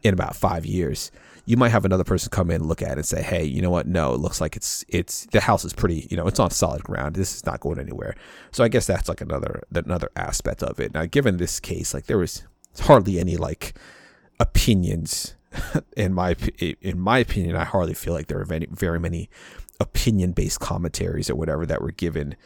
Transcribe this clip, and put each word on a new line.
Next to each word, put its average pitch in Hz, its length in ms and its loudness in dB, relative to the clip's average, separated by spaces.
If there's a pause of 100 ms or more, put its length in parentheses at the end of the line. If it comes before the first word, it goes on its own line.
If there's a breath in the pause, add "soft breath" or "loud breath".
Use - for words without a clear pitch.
in 214 100 6
about - 220 -2
five 87 300 0
years." 82 440 -2 (360 loud breath)
You 117 100 4
might 120 140 6
have 110 140 4
another 92 200 4
person - 240 0
come 87 220 0
in, 78 140 0
look 80 180 -2
at 87 80 -4
it 65 80 -6
and 78 80 -4
say, - 160 -2
"Hey, 85 220 0
you 69 180 0
know 90 80 2
what? 87 160 2
No, 82 260 2
it 60 60 0
looks 80 220 -2
like 78 160 -2
it's, - 320 -6
it's, - 380 -4
the 107 140 4
house 104 240 2
is 82 80 -6
pretty, 85 380 0
you - 60 -4
know, 82 100 0
it's 101 140 0
on 90 100 4
solid - 340 0
ground. - 320 -4
This 92 180 -2
is - 120 -8
not - 140 -4
going - 180 -4
anywhere." - 360 -8 (380 loud breath)
So - 120 2
I 117 40 8
guess 113 180 2
that's, 92 220 0
like, - 120 -4
another, - 420 -6 (100)
another 85 440 -2
aspect - 460 -4
of 62 180 -4
it. 57 120 -4
Now, 82 140 -2
given 117 320 2
this 87 220 -2
case, - 340 -6
like, 71 120 -8
there - 120 2
was - 240 -2 (380)
hardly 101 380 6
any, 87 180 0
like, - 380 -6 (680 loud breath)
opinions 90 920 2 (180)
<laughs> - 440 -4
in 95 160 2
my 90 200 2
op-, - 280 -2
in 90 380 -4
my 104 200 2
opinion. 90 380 0
I 85 80 0
hardly 85 300 0
feel - 180 -4
like 80 140 -4
there - 140 -4
are 90 120 -6
any, 82 180 -4
very 85 300 0
many 85 300 -4 (500 loud breath)
opinion-based 90 800 0
commentaries 82 720 -4
or - 60 -2
whatever 78 300 -2
that - 140 -2
were 78 120 -6
given 76 540 -4